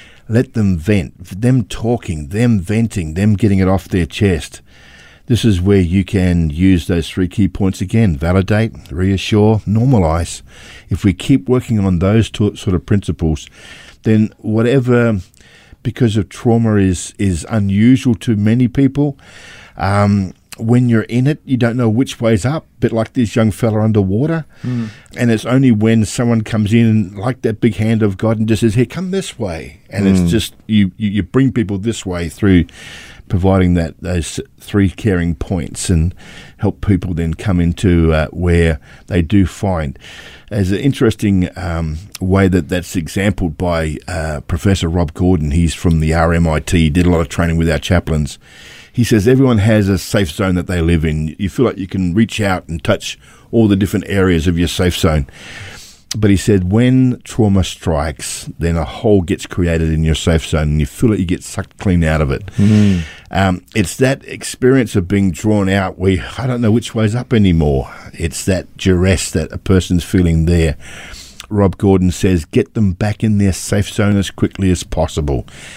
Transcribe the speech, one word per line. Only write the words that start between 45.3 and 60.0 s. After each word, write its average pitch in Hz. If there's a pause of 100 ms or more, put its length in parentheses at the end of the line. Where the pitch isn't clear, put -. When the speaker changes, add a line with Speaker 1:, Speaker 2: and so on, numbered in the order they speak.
Speaker 1:
He's 82
from 82
the 78
R 85
M 82
I 78
T, 82
did 87
a 87
lot 85
of 82
training 82
with 82
our 73
chaplains. 78 (540)
He 120
says 107
everyone 127
has 104
a 98
safe -
zone 95
that 90
they 87
live 82
in. 78
You 98
feel 127
like 104
you 92
can 92
reach 110
out 95
and 80
touch - (360)
all 113
the 101
different 98
areas 92
of 85
your 85
safe 90
zone. 78 (920)
But 107
he 101
said, 92
when 127
trauma 98
strikes, - (100)
then 82
a 78
hole 104
gets 85
created 82
in 80